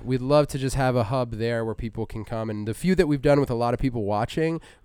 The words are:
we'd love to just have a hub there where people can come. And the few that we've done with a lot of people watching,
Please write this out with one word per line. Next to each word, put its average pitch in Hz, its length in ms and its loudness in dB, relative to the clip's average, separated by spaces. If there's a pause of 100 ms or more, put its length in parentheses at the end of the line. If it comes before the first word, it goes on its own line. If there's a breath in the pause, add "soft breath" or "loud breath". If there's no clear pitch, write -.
we'd 123 160 0
love 143 260 4
to 147 100 -6
just 131 200 -2
have 131 180 2
a 120 100 2
hub 120 280 -2
there 113 320 -2
where 110 100 -4
people 113 300 -6
can 110 180 -8
come. 110 260 -6
And 104 160 -6
the 110 80 -2
few 180 220 2
that 175 120 4
we've 143 140 0
done 143 200 6
with 131 80 0
a 120 60 -2
lot 120 180 0
of 120 80 0
people 117 240 -2
watching, 156 560 0 (240 loud breath)